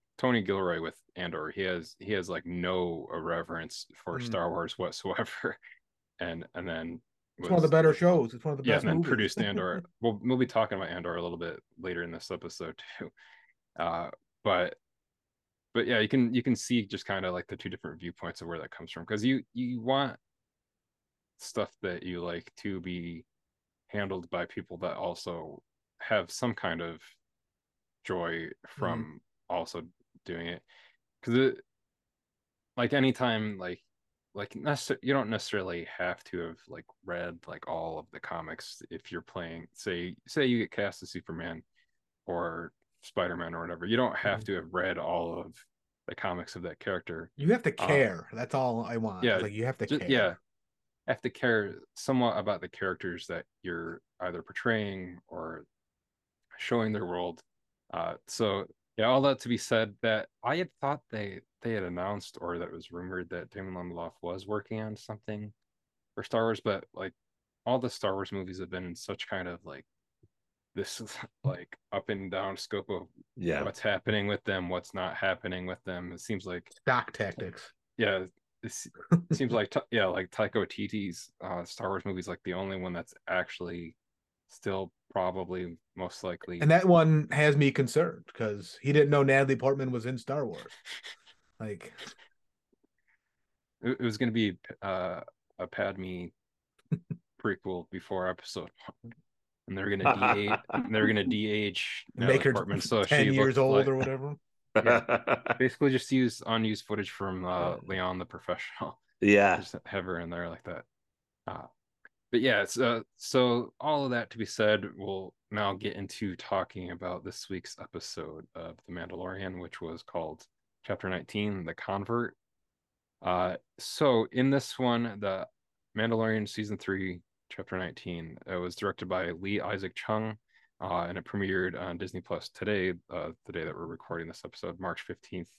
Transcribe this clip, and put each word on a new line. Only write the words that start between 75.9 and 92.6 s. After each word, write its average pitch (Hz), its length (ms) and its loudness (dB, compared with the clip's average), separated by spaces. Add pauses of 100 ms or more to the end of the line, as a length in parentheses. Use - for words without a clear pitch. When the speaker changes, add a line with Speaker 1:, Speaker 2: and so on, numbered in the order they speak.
Speaker 1:
It 85 80 -12
seems 95 240 -4
like 90 260 -8 (120)
Speaker 2:
Stock 123 300 2
tactics. 92 600 -6 (240)
Speaker 1:
Yeah, 98 280 4
it 90 60 -12 (360)
s-, - 220 -10 (220)
Speaker 2:
<laughs> 175 220 6
Speaker 1:
seems 131 200 2
like 107 180 2
Ta-, - 200 0
yeah, 110 140 4
like, 92 260 0
Taika 104 260 0
Waititi's, 101 720 -2 (120)
uh, 90 220 -6
Star - 240 -6
Wars 95 160 -2
movie's, 92 240 -4
like, 87 160 -8
the 95 100 -2
only 95 220 -4
one 90 160 -4
that's 85 220 -8 (120)
actually 87 680 -4 (540)
still 95 440 -4 (180)
probably 90 680 -2 (180)
most 92 280 -8
likely. 87 360 -6
Speaker 2:
And 151 100 6
that 175 140 10
one 160 460 8
has 147 260 6
me 143 140 8
concerned 143 540 2 (100)
'cause 104 480 -4
he 139 100 2
didn't 143 160 10
know 143 140 8
Natalie 135 340 8
Portman 131 340 2
was 120 140 -2
in 127 140 -4
Star 139 280 -2
Wars. 92 240 -10 (880)
Like 104 320 -8 (1900)